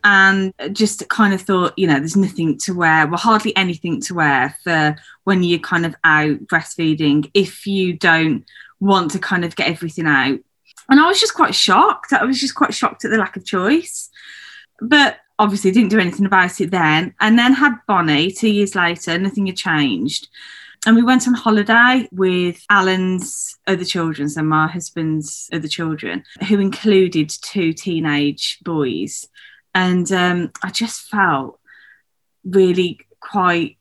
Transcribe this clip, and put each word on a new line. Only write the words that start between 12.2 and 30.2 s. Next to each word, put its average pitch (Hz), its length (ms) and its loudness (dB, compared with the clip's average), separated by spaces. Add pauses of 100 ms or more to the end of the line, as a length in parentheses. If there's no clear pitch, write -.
was 254 160 -2
just 277 160 -6
quite 254 180 0
shocked - 300 -6
at 220 80 -4
the 220 60 2
lack 190 180 -2
of 185 80 -12
choice. 214 680 -2 (680)
But 269 380 2 (220)
obviously 196 320 2
didn't 208 180 4
do 220 100 2
anything 185 280 0
about 185 340 2
it 170 100 -2
then. 170 480 0
And 220 180 4
then 247 160 4
had 269 200 2 (120)
Bonnie 170 460 0
two 220 180 -2
years 202 260 0
later, 170 420 -2
nothing 190 300 -2
had 185 100 -8
changed. 139 720 -2 (560)
And 220 100 6
we 240 80 4
went 254 240 2
on 247 60 2
holiday 233 800 2
with 180 560 -2
Alan's 185 880 0 (100)
other 185 160 -2
children, 156 460 -4
so 151 140 -6
my 156 240 2
husband's 160 840 -6
other 156 160 -6
children, 151 560 -6 (240)
who 202 120 2
included 190 720 2 (120)
two 165 320 -4
teenage 147 920 -4
boys. - 640 -6 (480)
And, 185 360 0
um, 180 400 0 (120)